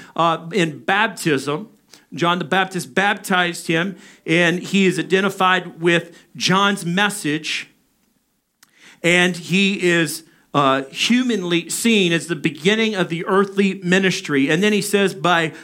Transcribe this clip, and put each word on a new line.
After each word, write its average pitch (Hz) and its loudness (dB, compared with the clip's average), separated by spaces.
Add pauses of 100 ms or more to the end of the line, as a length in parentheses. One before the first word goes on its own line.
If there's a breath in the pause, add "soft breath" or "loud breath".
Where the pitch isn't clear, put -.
(160 loud breath)
uh, 165 0
in 165 -2
baptism. 160 -2 (460 loud breath)
John 170 0
the 175 -6
Baptist 185 -2
baptized 185 0
him, 175 0 (280 loud breath)
and 170 2
he 190 2
is 165 2
identified 185 0
with 170 0 (180 loud breath)
John's 196 0
message, 170 -2 (1300 loud breath)
and 180 4
he 190 0
is, 170 0 (280 soft breath)
uh, 139 2
humanly 202 0
seen 202 2
as 165 -2
the 170 -4
beginning 190 -2
of 185 -2
the 170 -6
earthly 196 2 (100)
ministry. 175 2
And 165 2
then 208 2
he 202 0
says, 196 0
"By 165 0 (120)